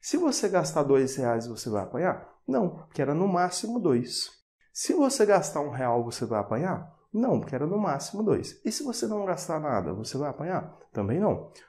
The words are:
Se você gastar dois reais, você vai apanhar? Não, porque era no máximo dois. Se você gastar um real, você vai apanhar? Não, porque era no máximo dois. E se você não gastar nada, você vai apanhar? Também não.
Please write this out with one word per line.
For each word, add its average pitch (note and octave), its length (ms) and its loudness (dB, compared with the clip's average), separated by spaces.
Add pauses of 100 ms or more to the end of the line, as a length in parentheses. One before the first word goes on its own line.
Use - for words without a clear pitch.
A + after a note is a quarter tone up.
Se - 160 -4
você C#4+ 320 2
gastar D#3+ 340 2
dois C3+ 320 4
reais, A#2 320 0
você A#2 240 -8
vai G2+ 140 0
apanhar? D#3 440 -4 (200)
Não, A3+ 300 2
porque - 220 -8
era C#3 140 2
no F#3 140 2
máximo F#3 500 0
dois. B2+ 500 0 (440)
Se - 200 -2
você C4+ 320 4
gastar F3+ 360 4
um C#3+ 100 -4
real, A#2+ 320 2
você A#2 240 -4
vai G#2+ 140 0
apanhar? C#3 520 -2 (200)
Não, A3+ 260 2
porque - 160 -6
era C3+ 120 -2
no G3 120 0
máximo G3 460 -2
dois. - 400 0
E A3 80 -2
se - 100 -4
você A#3 240 -4
não G#3 180 -2
gastar E3+ 360 -2
nada, G2 340 -2
você A2 240 -6
vai C#3+ 120 -2
apanhar? E3 460 -6 (160)
Também A#2 280 0
não. C#3+ 320 0 (160)